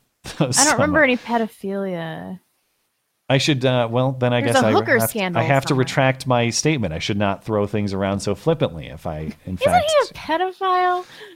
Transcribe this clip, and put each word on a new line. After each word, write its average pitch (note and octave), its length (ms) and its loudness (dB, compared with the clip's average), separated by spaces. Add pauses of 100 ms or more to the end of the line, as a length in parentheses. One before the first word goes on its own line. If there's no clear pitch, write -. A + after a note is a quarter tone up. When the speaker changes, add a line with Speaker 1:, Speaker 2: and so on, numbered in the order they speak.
Speaker 1:
<laughs> - 320 -18
those C3 200 0
Speaker 2:
I C4 60 4
don't D4+ 100 4
remember D4 260 2
Speaker 1:
somehow. - 40 8
Speaker 2:
any B3+ 120 2
pedophilia. F#3+ 1200 -6 (920)
Speaker 1:
I C3+ 80 4
should, C3+ 260 0
uh, B2 260 2
well, B2+ 220 0
then B2+ 200 0
I A#2+ 80 2
Speaker 2:
There's A#2+ 140 0
Speaker 1:
guess B3+ 80 4
Speaker 2:
a - 60 2
Speaker 1:
I - 40 2
Speaker 2:
hooker D4 260 2
Speaker 1:
have, A3+ 120 2
Speaker 2:
scandal F#3 300 -2
Speaker 1:
I E3 40 0
have C#3 200 2
to - 40 -6
Speaker 2:
somewhere. C3 160 2
Speaker 1:
retract C3 420 0
my A#2+ 220 2
statement. A2+ 460 -2
I E2 40 -6
should G2+ 200 -4
not G2 260 0
throw G#2 220 0
things G2+ 260 -2
around G2 280 -2
so G2+ 140 -2
flippantly F#2 520 -2
if C#2 200 -14
I, D#2 120 -6 (260)
in F#2 100 -6
Speaker 2:
Isn't F2+ 40 -6
Speaker 1:
fact D5+ 320 2
Speaker 2:
he D5 200 2
a - 40 -20
pedophile? F4+ 920 -2 (280)